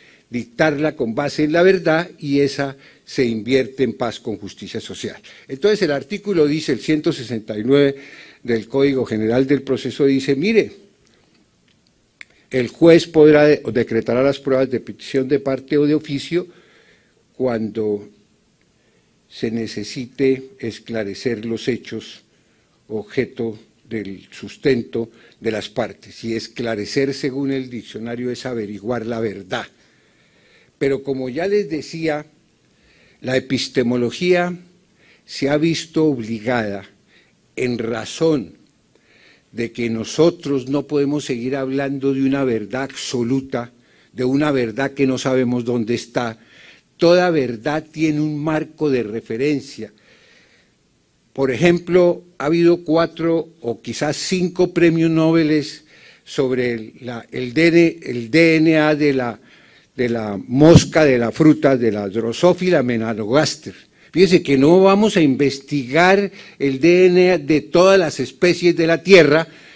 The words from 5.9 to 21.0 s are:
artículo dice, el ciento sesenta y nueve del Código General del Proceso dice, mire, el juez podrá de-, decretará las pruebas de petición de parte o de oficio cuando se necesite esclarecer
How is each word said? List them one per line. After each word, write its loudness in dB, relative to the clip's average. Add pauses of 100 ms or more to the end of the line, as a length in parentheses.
artículo 0
dice, -2
el -6
ciento -2
sesenta -8
y -4
nueve 2 (480)
del -4
Código 0
General 0
del 2
Proceso -2
dice, 2
mire, 0 (1800)
el -2
juez 6
podrá 6
de-, 4 (100)
decretará 0
las 0
pruebas 0
de -4
petición -6
de 2
parte -4
o 2
de 0
oficio -6 (840)
cuando -4 (1160)
se -6
necesite -4
esclarecer -6